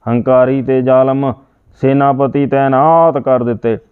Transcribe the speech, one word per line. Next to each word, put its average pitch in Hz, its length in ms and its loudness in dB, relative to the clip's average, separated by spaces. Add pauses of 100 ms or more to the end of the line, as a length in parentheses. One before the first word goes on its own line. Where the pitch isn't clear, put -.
ਹੰਕਾਰੀ 127 540 0
ਤੇ 131 200 -2
ਜ਼ਾਲਮ 131 520 0 (480)
ਸੈਨਾਪਤੀ 139 640 0
ਤੈਨਾਤ 139 720 2
ਕਰ 127 260 0
ਦਿੱਤੇ। 117 340 -4 (140)